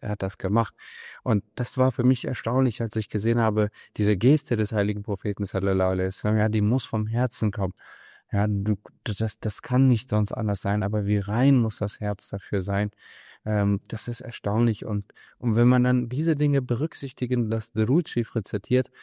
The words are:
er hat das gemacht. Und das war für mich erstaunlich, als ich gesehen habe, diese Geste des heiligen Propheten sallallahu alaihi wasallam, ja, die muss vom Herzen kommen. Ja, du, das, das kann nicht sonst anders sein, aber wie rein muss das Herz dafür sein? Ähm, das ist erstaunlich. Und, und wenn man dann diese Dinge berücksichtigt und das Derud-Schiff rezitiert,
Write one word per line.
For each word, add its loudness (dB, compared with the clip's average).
er -6
hat -6
das -4
gemacht. -2
Und 0
das -6
war 4
für -2
mich 2
erstaunlich, -2
als -6
ich -2
gesehen 0
habe, 2
diese 2
Geste 4
des -2
heiligen 0
Propheten -4
sallallahu 2
alaihi 0
wasallam, 0
ja, 2
die 0
muss 2
vom -4
Herzen -2
kommen. -2
Ja, 2
du, 0
das, -6
das -6
kann 4
nicht 0
sonst 0
anders -4
sein, 0
aber -2
wie 2
rein 2
muss 0
das -6
Herz -6
dafür -4
sein? 0
Ähm, 2
das -8
ist -8
erstaunlich. -2
Und, -4
und 0
wenn 6
man 4
dann 2
diese 0
Dinge 2
berücksichtigt -4
und 0
das -4
Derud-Schiff 0
rezitiert, -2